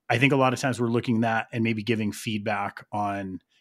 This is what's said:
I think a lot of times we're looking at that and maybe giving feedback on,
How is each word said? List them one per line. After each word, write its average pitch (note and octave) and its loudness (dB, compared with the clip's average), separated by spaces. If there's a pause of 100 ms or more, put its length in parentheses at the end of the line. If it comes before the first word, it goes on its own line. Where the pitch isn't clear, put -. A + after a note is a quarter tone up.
I A#2 4
think C3 6
a C#3+ 4
lot C3 4
of A#2+ -4
times B2 -2
we're A#2+ 0
looking A#2 0
at A2+ 2
that A2+ 0
and A#2 -2
maybe A2 0
giving G#2+ -2
feedback G#2 -6
on, G2+ -6 (200)